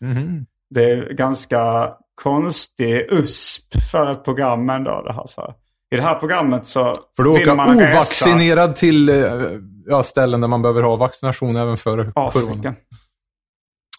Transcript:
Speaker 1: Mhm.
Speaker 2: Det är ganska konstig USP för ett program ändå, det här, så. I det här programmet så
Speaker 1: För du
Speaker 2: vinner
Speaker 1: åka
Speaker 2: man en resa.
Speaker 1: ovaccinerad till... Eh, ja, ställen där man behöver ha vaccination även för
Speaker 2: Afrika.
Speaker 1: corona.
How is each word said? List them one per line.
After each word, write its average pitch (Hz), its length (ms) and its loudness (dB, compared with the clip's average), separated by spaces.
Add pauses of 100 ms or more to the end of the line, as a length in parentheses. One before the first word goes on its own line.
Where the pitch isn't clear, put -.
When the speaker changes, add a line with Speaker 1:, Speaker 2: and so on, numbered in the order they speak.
Speaker 1:
Mhm. 135 460 -6 (280)
Speaker 2:
Det 120 160 2
är 120 240 -4
ganska 120 720 -2 (340)
konstig 139 880 -2
USP - 640 -2 (160)
för 151 200 0
ett 139 140 -8
program 127 460 -2
ändå, 131 360 -4
det - 60 -8
här, 113 140 -12
så. - 280 -14 (400)
I - 20 2
det 123 60 0
här 160 120 0
programmet 151 520 -2
så 123 300 -2 (200)
Speaker 1:
För 131 60 2
du 131 80 4
Speaker 2:
vinner 160 120 6
Speaker 1:
åka 151 120 4
Speaker 2:
man 202 160 4
en 247 100 8
resa. 175 160 6
Speaker 1:
ovaccinerad 165 800 4
till... 151 320 4
Eh, 139 240 2 (540)
ja, 135 160 2
ställen 123 380 0
där 117 80 0
man 120 140 0
behöver 117 200 2
ha 117 140 2
vaccination 123 600 -2
även 117 200 -2
för 110 380 -4
Speaker 2:
Afrika. 131 320 -2
Speaker 1:
corona. 110 280 -8 (1200)